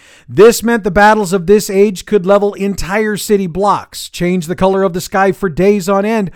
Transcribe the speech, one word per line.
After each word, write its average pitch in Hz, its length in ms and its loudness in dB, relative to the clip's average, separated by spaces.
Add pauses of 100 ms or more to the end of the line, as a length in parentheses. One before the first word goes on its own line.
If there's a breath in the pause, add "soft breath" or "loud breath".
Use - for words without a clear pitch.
(280 soft breath)
This 185 340 4
meant 226 220 0
the 202 80 -4
battles 202 420 2
of 175 140 -2
this 208 240 2
age 196 340 0
could 208 180 0
level 202 300 2
entire 196 640 -4
city 196 300 0
blocks, 175 640 -4
change 180 360 -2
the 175 100 -6
color 190 280 2
of 185 100 -2
the 175 80 -6
sky 196 300 0
for 196 180 -4
days 185 400 0
on 196 160 0
end, 214 300 -2